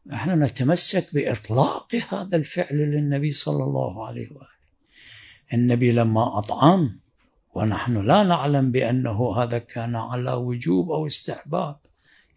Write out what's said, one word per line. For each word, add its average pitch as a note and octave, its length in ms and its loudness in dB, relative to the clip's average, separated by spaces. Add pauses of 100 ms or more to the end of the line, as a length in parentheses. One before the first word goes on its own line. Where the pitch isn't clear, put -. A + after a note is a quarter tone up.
(120)
احنا B2+ 220 -2
نتمسك D#3 800 2
بإطلاق - 800 0 (140)
هذا F#3+ 280 -4
الفعل D#3 400 -2
للنبي D3 560 0
صلى C#3+ 320 -2
الله F2+ 420 -4
عليه A#1+ 240 -10
وآله. - 300 -20 (920)
النبي A#2+ 380 4
لما A2+ 460 2
أطعم، C#3+ 640 4 (540)
ونحن A2 520 -2
لا F#3 160 4
نعلم C#3+ 480 2
بأنه A#2+ 680 0
هذا A#2+ 220 -2
كان A#2 380 -6
على B2 360 -6
وجوب B2+ 580 -2
أو D#3 160 -2
استحباب، D3+ 720 -6 (600)